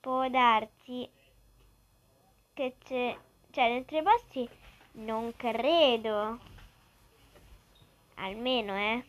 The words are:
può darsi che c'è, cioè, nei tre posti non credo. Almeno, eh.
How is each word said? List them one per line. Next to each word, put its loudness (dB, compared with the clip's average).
può -2
darsi 2
che -6
c'è, -4
cioè, 0
nei -2
tre -4
posti 2
non -6
credo. 2
Almeno, -4
eh. -2